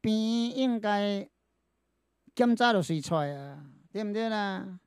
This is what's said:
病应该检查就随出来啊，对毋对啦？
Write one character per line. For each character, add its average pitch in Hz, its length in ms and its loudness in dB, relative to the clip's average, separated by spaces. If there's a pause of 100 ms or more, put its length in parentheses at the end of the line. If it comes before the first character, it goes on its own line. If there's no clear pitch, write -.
病 220 500 0
应 254 280 0
该 202 500 0 (1040)
检 240 200 4
查 240 180 4
就 190 100 4
随 160 180 0
出 170 140 -2
来 143 200 0
啊， 139 300 -14 (260)
对 214 140 -6
毋 208 80 -6
对 226 160 -2
啦？ 196 580 -4